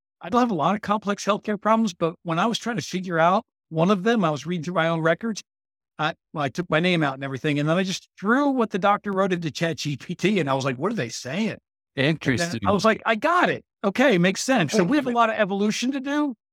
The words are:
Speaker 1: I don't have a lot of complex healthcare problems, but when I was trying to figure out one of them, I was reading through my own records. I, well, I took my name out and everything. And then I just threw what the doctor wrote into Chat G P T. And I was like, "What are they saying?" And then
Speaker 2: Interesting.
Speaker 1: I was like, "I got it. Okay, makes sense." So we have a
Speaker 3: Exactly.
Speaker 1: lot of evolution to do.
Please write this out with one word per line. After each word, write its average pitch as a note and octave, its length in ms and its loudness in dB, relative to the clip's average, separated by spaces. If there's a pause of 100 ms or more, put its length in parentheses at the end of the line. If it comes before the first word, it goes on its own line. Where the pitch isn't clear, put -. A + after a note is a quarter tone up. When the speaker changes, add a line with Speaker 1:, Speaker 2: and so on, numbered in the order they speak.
(200)
Speaker 1:
I E3+ 80 -14
don't A#3+ 120 2
have B3 100 2
a G3+ 40 -2
lot E3 200 2
of G#3 80 -6
complex G3 420 -4
healthcare G#3 360 -2
problems, A3 340 2
but E3+ 300 -4
when E3 140 -2
I F#3 80 2
was A3+ 120 -2
trying A#3 180 -6
to D3+ 60 -2
figure F#3 360 -4
out F3+ 260 4 (240)
one E3 220 2
of G3 120 2
them, A3+ 220 2
I D#3 60 2
was C#3+ 140 -4
reading E3 200 -4
through F3+ 100 -6
my E3 140 2
own E3 120 0
records. E3+ 420 0 (560)
I, D3+ 160 -2 (200)
well, D3+ 100 -2
I C3+ 60 0
took F3 180 -6
my D#3 120 2
name F3 220 2
out C#3 120 0
and C3+ 100 -10
everything. C#3 340 -2
And D3 100 0
then E3 100 2
I G3 60 0
just - 240 -8 (120)
threw C4 300 2
what A#3+ 200 0
the G3+ 80 -2
doctor G3+ 340 2
wrote F#3+ 200 2
into E3+ 180 -2
Chat E3 280 -2
G D3 180 -4
P - 180 -10
T. F#3+ 260 2
And C#3 100 0
I C3+ 40 2
was C3+ 100 0
like, C3+ 120 -2
"What F3 160 -2
are A3+ 40 -6
they B2+ 120 -4
saying?" D#3 500 -6 (380)
And C3 80 2
then D3 60 4
Speaker 2:
Interesting. C#3+ 560 0
Speaker 1:
I - 60 4
was G3 120 2
like, A3 220 2
"I A3+ 80 2
got D4+ 340 2
it. C3 160 -4 (180)
Okay, A3 360 4
makes F#3 240 2
sense." A3+ 300 2
So G#3 120 4
we A#3 120 2
have C4+ 100 0
a B3 40 -2
Speaker 3:
Exactly. A#3+ 40 -2
Speaker 1:
lot A#3 160 2
of G#3+ 60 -4
evolution G#3 560 0
to C#4 80 -4
do. C#4+ 340 -2 (180)